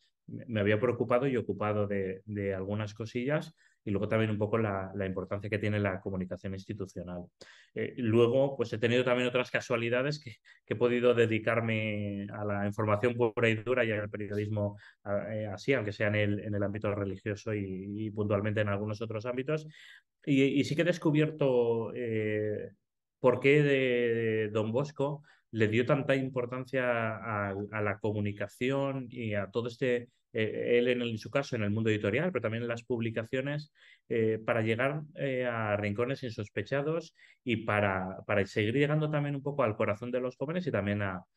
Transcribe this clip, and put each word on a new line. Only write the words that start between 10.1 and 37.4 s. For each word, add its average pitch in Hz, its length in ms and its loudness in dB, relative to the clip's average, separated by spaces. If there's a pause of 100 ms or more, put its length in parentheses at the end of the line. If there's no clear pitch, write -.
que, 110 140 -16 (300)
que - 80 -2
he - 20 -6
podido 120 380 4
dedicarme 110 1160 0
a 107 140 -8
la 101 220 0
información 107 480 2
pura 117 340 2
y 110 60 4
dura 120 320 0
y 113 60 -2
al 104 180 -4
periodismo, 104 680 -2 (280)
a, 101 300 -2
eh, 107 120 -4
así, 107 260 -2
aunque 107 200 0
sea 107 160 2
en 104 80 2
el, 104 240 2
en 104 140 -4
el 101 80 0
ámbito 101 320 -2
religioso 101 600 -4
y, 101 520 -6
y 107 40 -6
puntualmente 104 500 0
en 104 80 0
algunos 101 320 -2
otros 110 240 -6
ámbitos. 135 420 -4 (600)
Y, 135 160 4
y 139 220 4
sí 147 120 -4
que 170 60 4
he - 20 4
descubierto, 147 1120 2
eh, 107 800 -2 (480)
por 120 200 4
qué 139 220 6
de, 127 520 2
de 110 360 0
Don 110 200 0
Bosco 147 520 -2 (300)
le 110 160 4
dio 113 180 4
tanta 139 280 2
importancia 127 1040 -2
a, 101 380 -2 (180)
a 110 80 -2
la 101 180 0
comunicación 123 1120 -2
y 113 240 -6
a 98 180 -2
todo 120 180 -2
este, 120 420 -2 (220)
eh, 117 460 2
él 123 100 4
en, 123 140 2
el, 117 80 -2
en 110 80 -4
su 113 120 -12
caso 139 260 0
en 107 60 0
el 101 80 2
mundo 110 200 2
editorial, 110 400 2
pero 123 120 -2
también 113 200 -2
en 120 60 -4
las 117 160 -4
publicaciones, 127 880 -4 (360)
eh, 110 360 2
para 117 180 2
llegar, 127 400 0 (140)
eh, 131 300 -2
a 110 300 0
rincones 104 460 -2
insospechados 139 920 -4 (280)